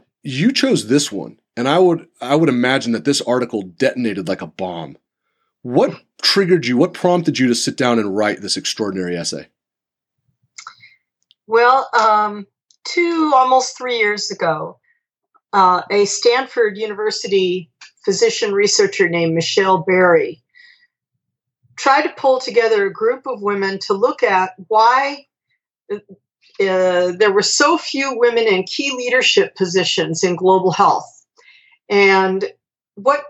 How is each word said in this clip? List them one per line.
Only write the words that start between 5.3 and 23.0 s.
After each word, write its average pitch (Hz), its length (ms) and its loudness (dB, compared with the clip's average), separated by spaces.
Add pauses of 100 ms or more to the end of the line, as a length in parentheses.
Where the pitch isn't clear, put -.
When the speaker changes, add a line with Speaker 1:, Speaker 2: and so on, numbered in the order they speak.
Speaker 1:
What 135 400 0 (200)
triggered 180 440 0
you? 123 100 0
What 175 180 2
prompted 160 460 0
you 127 80 2
to 120 80 2
sit - 220 -6
down 123 200 0
and 101 180 -2
write 104 260 -2
this 98 160 -6
extraordinary 92 580 -6
essay? 80 320 -8 (2000)
Speaker 2:
Well, 247 520 2
um, 214 480 0 (380)
two, 339 500 -2
almost 254 440 2
three 247 220 -6
years 208 300 -2
ago, 165 500 -6 (760)
uh, 185 360 4
a 202 140 2
Stanford 240 760 0
University 196 920 -4 (340)
physician 214 500 0
researcher 196 540 2
named 165 260 0
Michelle 185 440 2
Berry 175 640 2 (1400)
tried 285 240 2
to - 160 -4
pull 262 220 2
together 220 460 0
a 180 80 -4
group 254 340 -4